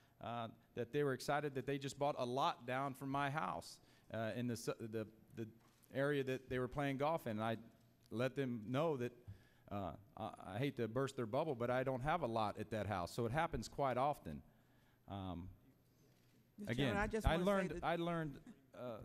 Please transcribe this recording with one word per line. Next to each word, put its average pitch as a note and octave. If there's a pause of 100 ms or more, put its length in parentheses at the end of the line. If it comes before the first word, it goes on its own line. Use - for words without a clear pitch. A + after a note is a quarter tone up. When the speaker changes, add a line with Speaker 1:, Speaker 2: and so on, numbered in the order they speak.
(220)
Speaker 1:
uh, A#2 (260)
that A#2+
they D3
were C#3
excited C#3+
that B2+
they C#3
just C3+
bought C#3+
a B2+
lot B2+
down C3
from C3+
my C#3
house, C#3 (360)
uh, A2
in B2
the A#2+
s-, A2+ (120)
the, A2 (300)
the A2+ (480)
area C#3
that C3
they B2+
were B2+
playing C#3
golf D#3
in. A#2
And G#2+
I A2+ (540)
let B2
them B2
know D3
that, B2 (580)
uh, G2 (260)
I, G#2+ (240)
I G#2
hate C#3
to A#2
burst B2+
their B2
bubble, C#3
but A#2+
I B2+
don't B2+
have D#3+
a C3
lot A2
at F#2+
that G#2
house. F#2
So A#2
it A2+
happens D3+
quite C3+
often. B2 (680)
Um, F#2 (1120)
Speaker 2:
Mr. G3+
Speaker 1:
again, B2+
Speaker 2:
Chairman, G3+
I G#3+
just G#3+
Speaker 1:
I C#3
Speaker 2:
wanna E3+
say F3+
Speaker 1:
learned, F#3+
Speaker 2:
that F3
Speaker 1:
I E3
learned, E3 (420)
uh, - (240)